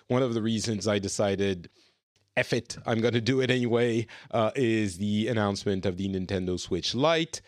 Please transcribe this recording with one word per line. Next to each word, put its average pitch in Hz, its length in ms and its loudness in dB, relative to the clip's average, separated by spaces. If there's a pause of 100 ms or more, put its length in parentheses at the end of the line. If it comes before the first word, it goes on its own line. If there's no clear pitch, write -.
one 127 140 2
of 120 120 0
the 113 80 0
reasons 107 440 -2
I 104 120 4
decided, 98 720 0 (680)
"F - 160 0
it, - 320 -4
I'm 113 160 0
gonna 117 220 2
do 131 180 2
it 127 100 2
anyway," 120 560 2 (240)
uh, 110 240 2
is 110 440 0
the 104 300 0
announcement 101 580 0
of 90 100 -2
the 95 100 -4
Nintendo 92 540 -2
Switch - 340 -4
Lite 160 540 0